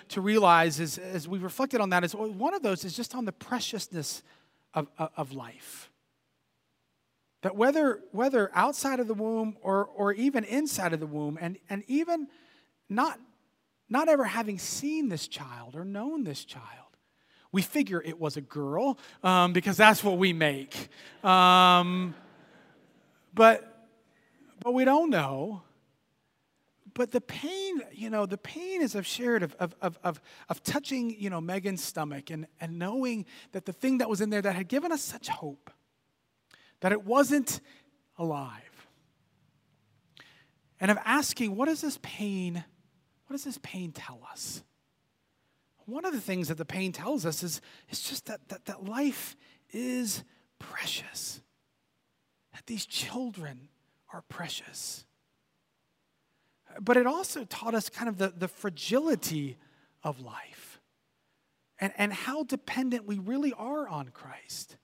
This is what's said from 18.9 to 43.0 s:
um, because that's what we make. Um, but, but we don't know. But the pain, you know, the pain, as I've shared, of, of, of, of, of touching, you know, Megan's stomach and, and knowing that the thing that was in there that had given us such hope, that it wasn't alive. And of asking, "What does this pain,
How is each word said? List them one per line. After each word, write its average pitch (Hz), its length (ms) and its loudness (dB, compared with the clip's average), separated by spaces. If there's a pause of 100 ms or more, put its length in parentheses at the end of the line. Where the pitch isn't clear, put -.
um, 180 300 6
because 180 240 2
that's 214 260 10
what 190 140 2
we 185 160 4
make. 143 560 -2 (340)
Um, 180 920 8 (1200)
but, - 520 8 (720)
but 247 140 0
we 254 100 4
don't 294 280 6
know. 160 500 0 (1300)
But 240 160 -2
the 247 100 2
pain, 370 640 -6 (100)
you 220 160 -8
know, 214 160 0
the 196 140 -6
pain, 359 420 -6
as 208 140 0
I've 196 100 -4
shared, 233 380 0
of, 151 160 -4
of, 175 200 -4
of, 175 240 -4
of, 170 160 -2 (300)
of - 140 -6
touching, 254 560 -4
you 202 100 -4
know, 175 100 -4
Megan's 185 440 -4
stomach 147 480 -8
and, 156 160 -10 (120)
and 170 200 -8
knowing 226 480 -4 (240)
that 190 140 -8
the 180 80 -6
thing 262 260 2
that 233 100 0
was 202 120 0
in 214 100 0
there 208 100 2
that 190 140 2
had 185 120 -4
given 311 240 0
us 294 120 -2
such - 240 -10
hope, - 420 -10 (1120)
that 185 120 2
it 208 120 2
wasn't 269 560 2 (600)
alive. 139 680 -8 (1900)
And 196 120 4
of 202 140 2
asking, 233 500 0
"What 247 100 0
does 320 160 0
this 302 220 -6
pain, 185 600 -6 (600)